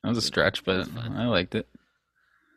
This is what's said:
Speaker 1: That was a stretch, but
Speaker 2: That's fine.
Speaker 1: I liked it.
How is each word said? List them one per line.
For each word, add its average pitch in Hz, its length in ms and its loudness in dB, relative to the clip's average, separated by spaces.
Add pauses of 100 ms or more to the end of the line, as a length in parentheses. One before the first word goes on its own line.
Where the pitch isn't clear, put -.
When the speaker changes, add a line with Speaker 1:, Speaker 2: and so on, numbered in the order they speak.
Speaker 1:
That 107 60 -2
was 117 100 0
a - 20 0
stretch, - 420 0
but 92 140 2
Speaker 2:
That's 85 120 -4
fine. - 240 -8
Speaker 1:
I 113 120 -2
liked 107 300 2
it. - 120 -4 (880)